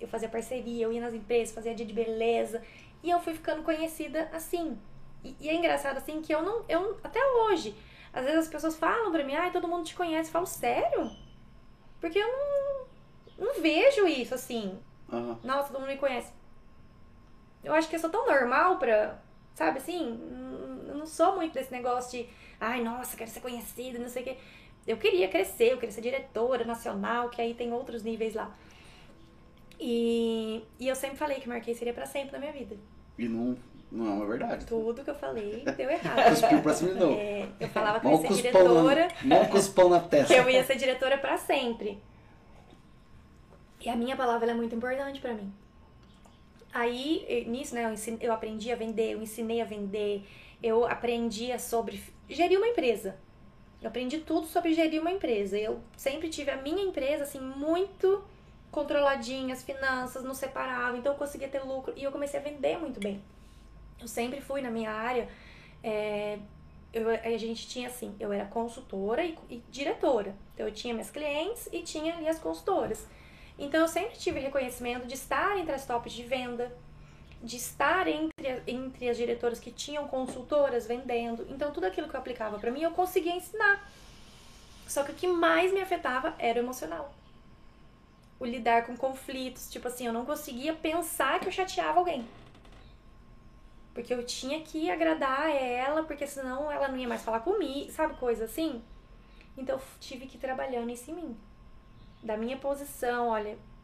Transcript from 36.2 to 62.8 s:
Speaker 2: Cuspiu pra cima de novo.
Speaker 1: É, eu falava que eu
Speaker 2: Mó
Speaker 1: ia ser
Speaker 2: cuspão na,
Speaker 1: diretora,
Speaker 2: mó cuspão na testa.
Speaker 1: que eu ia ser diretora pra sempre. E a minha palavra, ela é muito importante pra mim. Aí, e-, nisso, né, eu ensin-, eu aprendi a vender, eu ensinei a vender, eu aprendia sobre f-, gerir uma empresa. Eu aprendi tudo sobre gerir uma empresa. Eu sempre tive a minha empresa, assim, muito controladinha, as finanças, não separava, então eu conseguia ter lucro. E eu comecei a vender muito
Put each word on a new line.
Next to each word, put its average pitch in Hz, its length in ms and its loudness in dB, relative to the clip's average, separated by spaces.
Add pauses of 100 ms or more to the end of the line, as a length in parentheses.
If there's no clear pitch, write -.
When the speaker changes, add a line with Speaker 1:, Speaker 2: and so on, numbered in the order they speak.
Speaker 2:
Cuspiu - 320 8
pra 151 120 4
cima 170 200 2
de 190 60 -2
novo. 165 200 6
Speaker 1:
É, 202 280 -4 (120)
eu 185 100 -4
falava 214 300 2
que 233 60 -2
eu 269 60 8
Speaker 2:
Mó 311 60 8
Speaker 1:
ia 311 40 6
ser 320 60 0
Speaker 2:
cuspão 175 560 10
na, 165 100 10
Speaker 1:
diretora, 339 140 6 (160)
Speaker 2:
mó - 220 10
cuspão 185 440 8
na 175 100 10
testa. 170 340 6
Speaker 1:
que 254 60 12
eu 247 100 6
ia 254 140 8
ser 262 120 2
diretora 254 420 2
pra 277 200 0
sempre. 233 600 0 (1800)
E 233 60 -6
a 233 60 0
minha 240 200 0
palavra, 233 300 2
ela 233 60 2
é 233 40 0
muito 233 200 -2
importante 269 440 -4
pra 240 140 -4
mim. 202 180 -8 (1200)
Aí, 254 560 -2
e-, 233 220 -2
nisso, 262 240 -6
né, 240 120 -2
eu 226 80 -2
ensin-, 226 280 -6
eu 240 100 0
aprendi 220 400 -4
a 240 40 0
vender, 220 380 -2
eu 214 80 -6
ensinei 226 400 -4
a 220 40 0
vender, 208 580 -4 (380)
eu 233 240 4
aprendia 233 720 -2
sobre 220 400 -2
f-, - 160 -14 (160)
gerir 349 300 4
uma 440 80 4
empresa. 240 480 0 (640)
Eu 226 60 -6
aprendi 254 320 -2
tudo 320 260 0
sobre 339 300 2
gerir 311 260 2
uma 330 100 0
empresa. 208 460 0
Eu 226 240 -2 (160)
sempre 311 320 -4
tive 285 220 -4
a 262 60 -2
minha 311 260 0
empresa, 294 400 0
assim, 277 180 -8
muito 339 840 2 (460)
controladinha, 269 840 0
as 254 100 -10
finanças, 262 600 -2
não 262 120 -6
separava, 262 600 -4
então 247 160 0
eu 285 60 0
conseguia 277 320 -6
ter 269 120 -2
lucro. 262 360 -6
E 269 60 -8
eu 277 80 -2
comecei 285 280 -4
a - 40 -10
vender 294 340 -2
muito 285 220 -6